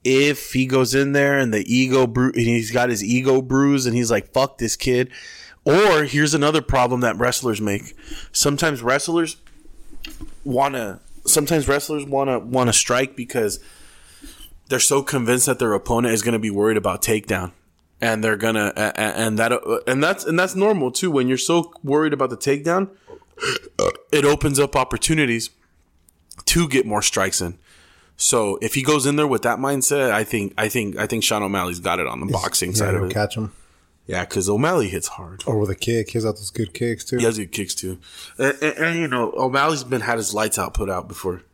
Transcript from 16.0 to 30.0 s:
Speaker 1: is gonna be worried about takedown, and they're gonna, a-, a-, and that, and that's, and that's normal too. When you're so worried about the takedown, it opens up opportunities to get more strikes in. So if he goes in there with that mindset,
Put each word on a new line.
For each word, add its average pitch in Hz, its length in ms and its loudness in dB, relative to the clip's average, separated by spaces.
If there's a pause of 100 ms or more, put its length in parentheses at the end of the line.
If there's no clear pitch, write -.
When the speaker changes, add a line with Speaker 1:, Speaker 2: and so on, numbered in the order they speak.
Speaker 1:
is 110 80 0
gonna 117 180 0
be 107 100 -2
worried 104 280 2
about 95 240 -2
takedown, 95 500 -2 (500)
and 110 220 0
they're 110 140 2
gonna, 107 380 0
a-, 107 200 0
a-, 107 220 -2
and 110 220 0
that, 117 120 2 (360)
and 131 160 2
that's, 190 200 -2
and 175 160 0
that's 185 160 -2
normal 190 360 2
too. 180 200 -2
When 131 160 2
you're 127 100 2
so 170 360 0 (100)
worried 151 300 2
about 131 160 0
the 120 80 -6
takedown, 165 520 0 (1200)
it 147 140 4
opens 143 340 2
up 139 160 0
opportunities 131 720 0 (960)
to 170 220 2
get 127 180 2
more 104 160 -2
strikes - 400 0
in. 87 160 -6 (640)
So 104 400 0
if 110 120 -4
he 139 80 -2
goes 139 240 2
in 143 100 2
there 151 120 2
with 120 160 0
that 117 160 0
mindset, 135 520 0